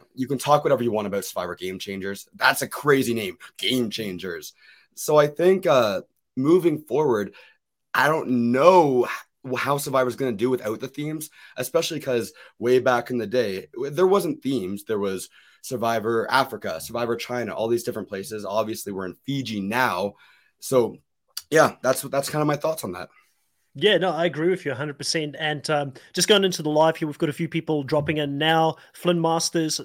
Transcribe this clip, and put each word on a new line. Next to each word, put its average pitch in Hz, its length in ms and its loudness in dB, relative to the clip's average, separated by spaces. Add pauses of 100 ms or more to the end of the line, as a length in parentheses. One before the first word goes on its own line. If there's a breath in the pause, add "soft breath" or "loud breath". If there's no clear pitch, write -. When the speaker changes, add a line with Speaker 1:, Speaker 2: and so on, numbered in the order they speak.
(160)
Speaker 1:
You 127 140 -4
can 139 80 -2
talk 143 260 2
whatever 139 180 2
you 117 120 0
want 104 140 0
about 98 180 -4
Survivor 90 300 -6
Game 92 220 -8
Changers. 98 580 -10
That's 127 260 2
a 120 80 -4
crazy 135 440 2
name. 101 240 -6 (200 loud breath)
Game 117 320 -2
Changers. 92 640 -8 (420 soft breath)
So 151 220 2
I 147 100 6
think, 180 400 2
uh, 135 360 2 (340)
moving 156 460 4
forward, 117 500 0 (600 loud breath)
I 131 140 4
don't 127 460 0
know 143 520 6
h-, - 520 -8
how 135 200 0
Survivor's 131 380 0
gonna 131 160 -2
do 113 180 0
without 110 300 -2
the 135 80 -10
themes, 151 420 -10 (280 loud breath)
especially 160 420 -2
'cause 120 320 -2 (260 loud breath)
way 127 220 4
back 123 320 0
in 123 60 -2
the 107 100 -4
day, 104 460 -2
w-, 139 180 -6
there 175 160 4
wasn't 185 340 2
themes. 101 440 -4
There 107 140 -2
was 95 280 -4 (360 soft breath)
Survivor 117 680 -2
Africa, 107 480 0
Survivor 117 380 -4
China, 120 360 -6
all 110 140 -2
these 117 160 0
different 104 240 -6
places. 101 380 -10
Obviously, 107 480 -4
we're 95 140 -8
in 87 80 -12 (100)
Fiji 123 340 -6
now. 101 540 0 (460 soft breath)
So, 117 360 0 (560)
yeah, 143 300 4
that's, 131 220 0
that's 139 260 -4
kinda 151 160 -2
my 147 100 0
thoughts 156 300 -4
on 92 80 -8
that. 90 160 -12 (640 soft breath)
Speaker 2:
Yeah, 180 220 4
no, 175 140 0
I 160 140 0
agree 160 260 0
with 180 140 -4
you 143 60 -4
a 127 40 -6
hundred 143 240 -8
percent. 147 400 -4
And, 151 320 -4
um, 143 220 -2 (200 loud breath)
just 180 140 -2
going 202 160 6
into 180 180 0
the 151 80 -2
live 160 260 4
here, 160 120 -4
we've 147 100 -8
got 160 120 0
a 147 40 -2
few 160 160 -6
people 156 320 -2
dropping 147 360 -2
in 143 200 -4
now. 160 380 4 (180 loud breath)
Flynn 175 260 0
Masters 165 640 0